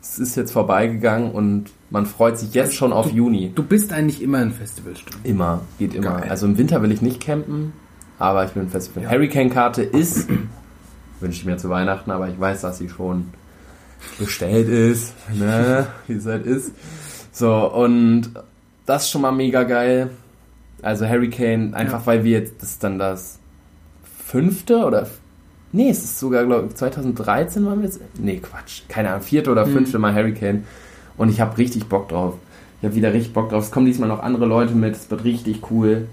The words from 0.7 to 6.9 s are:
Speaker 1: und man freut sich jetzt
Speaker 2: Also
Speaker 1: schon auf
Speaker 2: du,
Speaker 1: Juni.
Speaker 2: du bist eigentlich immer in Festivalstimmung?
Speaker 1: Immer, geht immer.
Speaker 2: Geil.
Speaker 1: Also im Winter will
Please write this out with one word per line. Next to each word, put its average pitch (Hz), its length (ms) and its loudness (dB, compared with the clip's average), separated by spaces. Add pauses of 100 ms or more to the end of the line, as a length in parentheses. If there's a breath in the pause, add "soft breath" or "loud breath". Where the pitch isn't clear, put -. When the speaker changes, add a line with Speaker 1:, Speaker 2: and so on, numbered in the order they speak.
Speaker 1:
und 101 340 0 (240)
man 101 160 0
freut 117 320 2
sich 107 160 -8
jetzt - 120 2
Speaker 2:
Also 147 100 -4
Speaker 1:
schon 127 160 0
auf 110 160 2
Speaker 2:
du, 110 80 -2
Speaker 1:
Juni. 110 360 2
Speaker 2:
du 156 120 -2
bist 208 280 2
eigentlich 156 300 0
immer 135 180 0
in 113 120 0
Festivalstimmung? - 720 -14
Speaker 1:
Immer, 87 380 0 (180)
geht 101 140 -2
immer. 90 260 -2
Speaker 2:
Geil. 85 100 -6
Speaker 1:
Also 95 160 -2
im 101 100 4
Winter 127 260 0
will 107 100 2